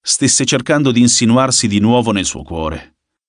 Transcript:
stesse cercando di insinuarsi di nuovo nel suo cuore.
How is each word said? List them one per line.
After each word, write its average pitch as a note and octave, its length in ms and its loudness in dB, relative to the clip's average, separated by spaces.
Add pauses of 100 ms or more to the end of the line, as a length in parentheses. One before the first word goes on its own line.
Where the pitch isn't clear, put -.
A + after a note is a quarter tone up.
stesse - 420 -2
cercando C#3 460 0
di A#2+ 120 2
insinuarsi B2 640 2
di G2+ 120 2
nuovo A2+ 320 2
nel F#2+ 140 -2
suo D2 160 -8
cuore. D#2 540 -10 (340)